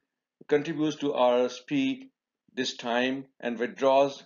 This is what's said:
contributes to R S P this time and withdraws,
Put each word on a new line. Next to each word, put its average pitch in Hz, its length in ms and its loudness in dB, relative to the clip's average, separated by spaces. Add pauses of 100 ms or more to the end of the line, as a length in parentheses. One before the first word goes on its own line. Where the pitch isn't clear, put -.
(480)
contributes 151 500 0
to 143 160 -2
R 123 320 4
S - 220 -8
P 135 440 -2 (420)
this 127 240 -6
time 127 480 -2 (140)
and 120 200 -6
withdraws, 135 680 2